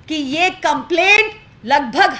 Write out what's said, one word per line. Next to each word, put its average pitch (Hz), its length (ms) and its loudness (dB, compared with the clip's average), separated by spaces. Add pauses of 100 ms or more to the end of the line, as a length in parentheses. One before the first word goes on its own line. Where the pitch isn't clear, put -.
कि 311 60 -6
ये 302 360 -2
कंप्लेंट 359 800 0 (320)
लगभग 277 560 2